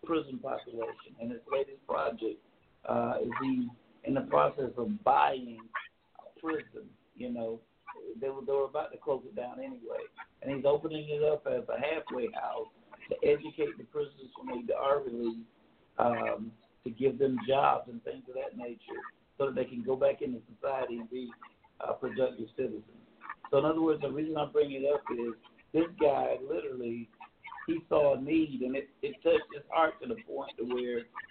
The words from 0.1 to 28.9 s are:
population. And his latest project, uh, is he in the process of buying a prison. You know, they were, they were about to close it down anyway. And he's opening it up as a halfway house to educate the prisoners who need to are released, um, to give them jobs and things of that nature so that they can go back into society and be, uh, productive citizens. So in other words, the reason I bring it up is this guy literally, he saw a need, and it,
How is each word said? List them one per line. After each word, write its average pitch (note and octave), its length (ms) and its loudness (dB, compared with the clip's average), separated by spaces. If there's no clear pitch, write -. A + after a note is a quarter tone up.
population. A#2 840 -8
And A#2 100 -6
his A#2 100 -8
latest C#3 340 -2
project, - 540 -2
uh, A#2+ 340 0
is A#2+ 80 -2
he B2+ 260 2
in C3+ 100 2
the C3 80 2
process C#3+ 540 4
of G#2+ 280 -2
buying C3 540 4
a - 200 -20
prison. A#2 480 -6
You B2 160 -8
know, A2+ 280 -4
they C3+ 80 -2
were, C3+ 180 -6
they C#3 60 0
were C#3 120 4
about C3+ 280 -4
to B2 60 -14
close C3 280 -2
it - 100 -16
down B2 220 -8
anyway. - 460 -8
And C3+ 120 -4
he's C3+ 120 -2
opening D3+ 420 2
it D3 140 -2
up D3+ 240 2
as B2+ 220 0
a A#2+ 120 -2
halfway C3 520 -4
house A#2 360 -6
to - 80 -2
educate D3 520 2
the A#2+ 60 -14
prisoners C#3+ 520 -8
who B2+ 200 -8
need A#2+ 120 -8
to - 60 0
are C#3 260 4
released, A#2 460 -4
um, A2+ 520 2
to B2 60 -6
give B2 280 2
them C3 200 4
jobs C3+ 400 4
and A#2 160 -12
things C3 240 -8
of B2+ 60 -10
that - 240 -6
nature - 420 -10
so C#3 80 2
that B2+ 80 0
they B2+ 100 0
can B2 180 -6
go C3 140 2
back C#3 260 4
into B2+ 160 -2
society B2+ 380 -2
and A#2 120 -10
be, B2 200 -8
uh, - 120 -2
productive A#2+ 540 0
citizens. A2+ 280 -4
So C#3 80 6
in C#3+ 60 6
other D#3+ 160 2
words, D#3 220 4
the C#3 80 0
reason D#3 260 -2
I D3 100 0
bring C#3+ 260 2
it C3+ 200 -2
up C#3+ 100 2
is A#2 220 -2
this E3 160 4
guy C3 360 4
literally, B2+ 600 -4
he E3 120 2
saw C#3+ 260 6
a B2+ 60 0
need, C#3+ 420 2
and B2+ 140 0
it, C#3 120 -4